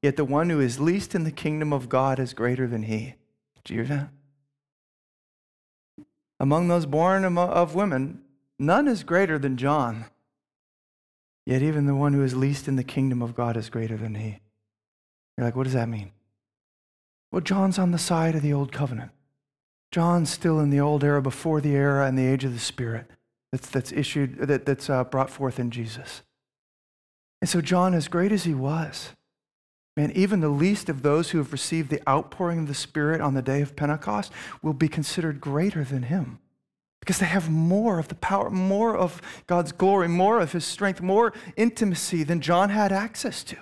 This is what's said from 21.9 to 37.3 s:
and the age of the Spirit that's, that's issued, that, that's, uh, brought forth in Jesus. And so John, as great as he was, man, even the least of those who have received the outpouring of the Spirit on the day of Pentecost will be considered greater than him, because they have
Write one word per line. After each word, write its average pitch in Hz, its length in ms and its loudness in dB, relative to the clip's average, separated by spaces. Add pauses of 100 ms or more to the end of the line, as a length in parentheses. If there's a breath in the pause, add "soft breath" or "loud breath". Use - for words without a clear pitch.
and 131 120 0
the 131 80 2
age 131 180 2
of 131 80 -2
the 120 60 -8
Spirit 113 520 -6 (400)
that's, - 200 -8
that's 127 220 -2
issued, 139 460 -2
that, 139 280 0
that's, 139 240 -2
uh, 127 140 2
brought 131 260 -2
forth 135 280 -4
in 120 120 -2
Jesus. 117 520 -12 (1160)
And 185 80 -2
so 170 120 2
John, 180 340 2
as 151 140 0
great 175 220 2
as 202 140 0
he 165 100 0
was, 151 580 -4 (840)
man, 147 160 0
even 190 280 2
the 156 80 2
least 165 400 2
of 139 140 -4
those 151 280 2
who 175 80 0
have 147 140 -2
received 151 380 -4
the 147 180 -4
outpouring 165 520 0
of 151 80 -4
the 143 60 -6
Spirit 156 460 -2
on 143 140 0
the 135 80 0
day 135 180 0
of 143 160 -4
Pentecost 151 560 -2 (300 loud breath)
will 151 120 -2
be 147 140 2
considered 156 520 -4
greater 151 440 -2
than 131 200 -4
him, 151 340 -4 (600)
because - 180 -2
they 185 80 0
have 160 240 0